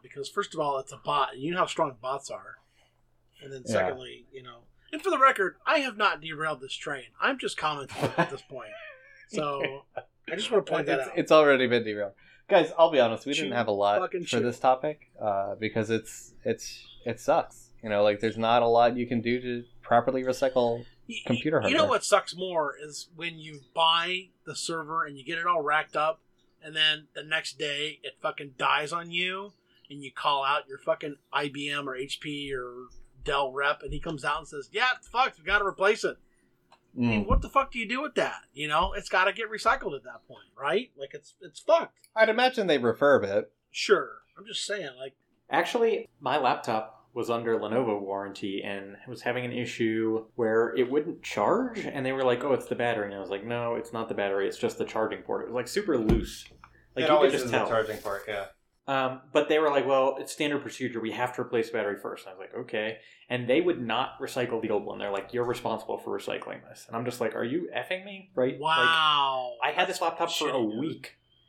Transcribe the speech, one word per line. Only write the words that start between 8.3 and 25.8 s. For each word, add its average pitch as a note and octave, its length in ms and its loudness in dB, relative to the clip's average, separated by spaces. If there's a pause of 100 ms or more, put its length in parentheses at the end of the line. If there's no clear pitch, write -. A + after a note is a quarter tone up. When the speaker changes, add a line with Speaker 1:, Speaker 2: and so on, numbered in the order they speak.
Speaker 1:
this - 120 -12
Speaker 2:
<laughs> - 80 -20
Speaker 1:
point. - 200 -14 (580)
So, C#3+ 560 -4 (460)
I - 60 -6
just A3+ 140 -6
wanna G3+ 140 4
point D#3 220 -2
that C#3 120 2
Speaker 2:
It's, C3 100 -4
Speaker 1:
out. - 100 -8
Speaker 2:
it's E3 140 2
already C#3+ 340 8
been A#2 180 4
derailed. G#2 280 -4 (360)
Guys, F3 280 6
I'll E3 140 8
be D3 100 6
honest, A2+ 240 4
we C#3 80 -4
didn't D#3 180 -2
Speaker 1:
Cheap B2 60 -4
Speaker 2:
have A2+ 120 2
a G#2+ 40 2
lot G2+ 280 4
Speaker 1:
fucking F3 240 -4
Speaker 2:
for - 20 -12
Speaker 1:
cheap. A#2 160 0
Speaker 2:
this A#2 160 -2
topic, D3 520 0 (100)
uh, G2+ 340 -2
because G#2+ 360 -2
it's, - 440 -6 (100)
it's, - 400 -6 (220)
it A#2 140 -6
sucks. - 500 0 (120)
You A2+ 60 -8
know, G#2 140 4
like, G#2 180 4
there's A2 160 -2
not A2+ 260 4
a A#2 40 4
lot A#2 300 6
you B2 100 -4
can A#2+ 160 -2
do A#2+ 180 0
to A#2+ 240 -6 (160)
properly B2+ 420 2
recycle B2 640 0 (240)
Speaker 1:
Y-, - 80 -12 (100)
Speaker 2:
computer D3 340 0
Speaker 1:
y-, - 80 2
you C4 60 4
know D#4+ 60 4
Speaker 2:
hardware. C#4+ 160 4
Speaker 1:
what - 80 -2
sucks F#3 320 2
more E3 440 -2
is D3 360 -14
when E3 220 -10
you D#3 220 -16 (140)
buy E3+ 540 2 (160)
the D3 100 -10
server D#3+ 520 -4
and C#3+ 100 -12
you C3 80 -16
get E3 140 -6
it E3+ 80 -4
all F3 160 2
racked D3+ 340 0